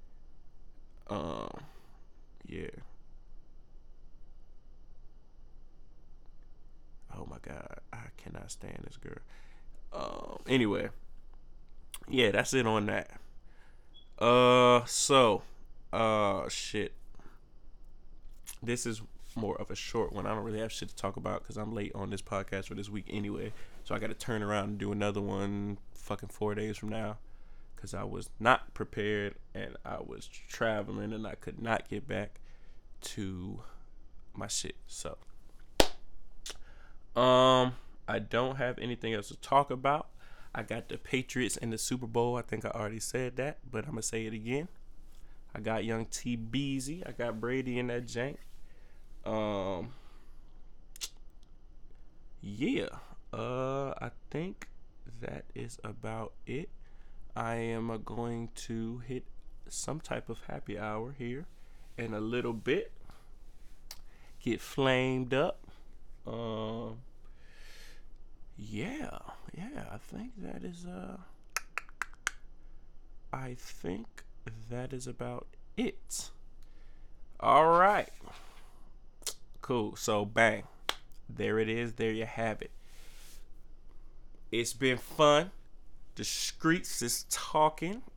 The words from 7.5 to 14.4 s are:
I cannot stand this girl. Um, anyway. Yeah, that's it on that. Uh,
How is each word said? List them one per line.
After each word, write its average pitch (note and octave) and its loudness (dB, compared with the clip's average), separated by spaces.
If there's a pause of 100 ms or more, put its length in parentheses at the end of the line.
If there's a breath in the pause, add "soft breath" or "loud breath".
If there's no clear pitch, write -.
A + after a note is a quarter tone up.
I - -8
cannot - -10
stand - -8
this - -10
girl. - -10 (760 soft breath)
Um, - -6
anyway. G#2+ 6 (1200)
Yeah, A#2+ 10
that's A#2 6
it B2+ 8
on G#2+ 6
that. G#2 -2 (1000 soft breath)
Uh, B2 12